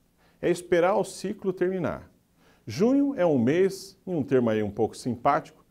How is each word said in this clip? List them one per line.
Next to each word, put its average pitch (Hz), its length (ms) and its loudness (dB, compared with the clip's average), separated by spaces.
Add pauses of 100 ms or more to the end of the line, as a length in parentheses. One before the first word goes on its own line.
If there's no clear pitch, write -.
(400)
É 160 100 0
esperar 175 460 0
o 202 80 0
ciclo 190 480 -6
terminar. 180 580 -4 (560)
Junho 254 500 2
é 180 80 2
um 151 140 4
mês, 170 680 0
em 180 80 -6
um 151 80 -2
termo 120 280 2
aí 110 120 0
um 104 80 -4
pouco 107 240 -2
simpático, 143 760 -2